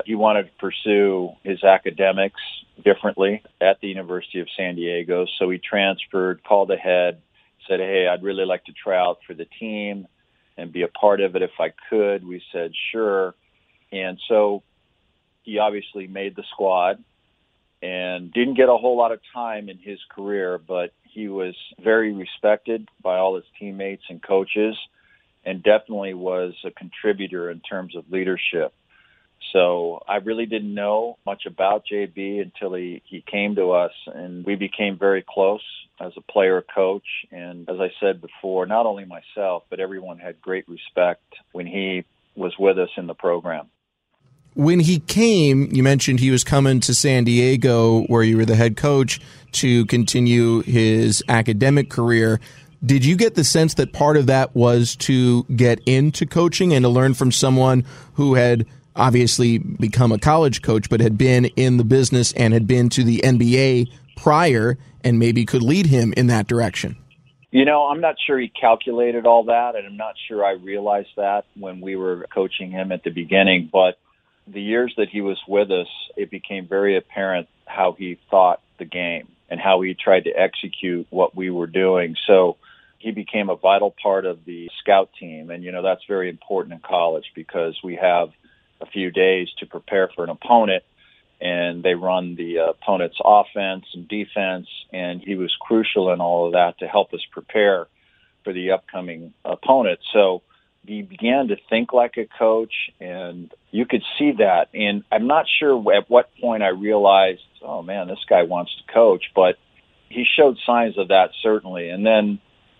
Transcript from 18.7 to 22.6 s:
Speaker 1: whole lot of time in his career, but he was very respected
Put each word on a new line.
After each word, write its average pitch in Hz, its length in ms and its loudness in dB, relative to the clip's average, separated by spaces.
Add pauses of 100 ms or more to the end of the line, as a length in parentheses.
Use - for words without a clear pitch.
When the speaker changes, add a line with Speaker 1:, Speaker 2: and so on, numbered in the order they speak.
Speaker 1:
whole 120 180 -2
lot 120 160 0
of 113 80 -10 (140)
time 110 340 -10
in 95 120 -20
his 98 200 -16 (100)
career, 98 500 -8
but 87 340 -8 (100)
he 107 240 -14
was 92 280 -8 (280)
very 110 300 2
respected 107 760 -4 (160)